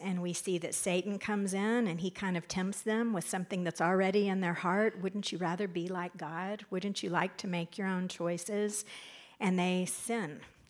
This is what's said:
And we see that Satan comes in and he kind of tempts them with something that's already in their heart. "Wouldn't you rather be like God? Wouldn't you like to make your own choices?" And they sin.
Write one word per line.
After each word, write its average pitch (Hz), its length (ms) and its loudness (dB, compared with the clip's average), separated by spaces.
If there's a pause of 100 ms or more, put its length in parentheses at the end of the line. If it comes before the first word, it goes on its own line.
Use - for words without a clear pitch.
And 180 180 -2
we 175 120 -2
see 180 240 -2
that 165 180 -4
Satan 185 420 0
comes 202 360 0
in 220 340 2
and 165 140 0
he 185 80 0
kind 185 260 -2
of 170 140 -4
tempts 190 320 -2
them 226 320 2
with 170 120 0
something 185 380 -2
that's 165 160 -2
already 190 480 6
in 190 140 2
their 170 120 2
heart. 196 480 2
"Wouldn't 190 300 -2
you 175 60 -4
rather 180 320 0
be 170 180 -2
like 180 300 -4
God? 175 520 -6
Wouldn't 190 320 -2
you 196 80 -2
like 175 280 2
to - 100 -6
make 170 300 -2
your 196 100 0
own 185 220 0
choices?" 202 720 -2 (540)
And 185 220 2
they 180 260 2
sin. 196 540 -4 (300)